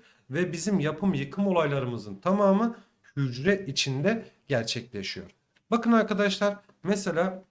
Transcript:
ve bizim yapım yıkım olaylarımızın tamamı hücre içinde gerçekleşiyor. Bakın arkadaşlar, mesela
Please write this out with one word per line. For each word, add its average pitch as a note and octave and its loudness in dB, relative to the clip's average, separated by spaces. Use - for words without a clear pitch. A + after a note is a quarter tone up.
ve D#3 -2
bizim F3 0
yapım D3+ 0
yıkım C#3 -2
olaylarımızın B2+ 0
tamamı G3+ 4
hücre C#3+ 0
içinde C#3+ -2
gerçekleşiyor. A2 -4
Bakın A#3 2
arkadaşlar, G3+ 2
mesela F#3+ -2